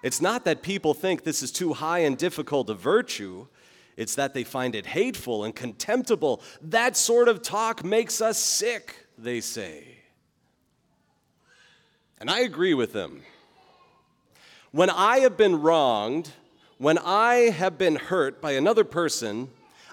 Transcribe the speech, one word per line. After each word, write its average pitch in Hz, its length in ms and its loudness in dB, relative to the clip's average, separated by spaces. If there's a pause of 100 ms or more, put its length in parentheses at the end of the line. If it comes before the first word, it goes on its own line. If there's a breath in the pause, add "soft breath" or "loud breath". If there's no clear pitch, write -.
It's 131 180 -4
not 226 240 0
that 160 180 0
people 175 300 0
think 185 320 -2
this 151 180 -4
is 123 80 -8
too 170 220 -2
high 160 260 -2
and 143 180 2
difficult 147 520 -2
a 110 60 -4
virtue, 104 720 -2 (500 soft breath)
it's - 180 -6
that 139 180 -2
they 123 120 -4
find 127 280 -4
it 104 120 -8
hateful 143 580 -4
and 110 100 -6
contemptible. 160 880 -4 (200 loud breath)
That 226 340 0
sort 233 320 4
of 214 140 2
talk 220 420 -4
makes 220 380 0
us 220 200 0
sick," - 640 -4 (120)
they 117 240 -6
say. 85 560 -12 (2250 soft breath)
And 123 140 -6
I 208 80 0
agree 180 340 2
with 123 200 0
them. 73 300 -8 (1500 soft breath)
When 180 200 4
I 214 300 4
have 247 140 4
been 175 280 4
wronged, 143 680 2 (480 soft breath)
when 156 220 2
I 233 500 4
have 180 260 -2
been 165 200 2
hurt 143 440 -2
by 151 120 -4
another 196 320 4
person, 131 680 -4 (440 loud breath)